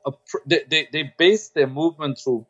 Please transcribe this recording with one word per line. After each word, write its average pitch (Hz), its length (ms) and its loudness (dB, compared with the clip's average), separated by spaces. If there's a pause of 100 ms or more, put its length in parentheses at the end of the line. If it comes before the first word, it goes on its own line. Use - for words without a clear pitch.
appr-, - 420 -10
they, 160 220 2
they, 151 240 -2
they 156 240 -6
base 202 320 4
their 139 180 2
movement 147 520 -2
through 117 320 -4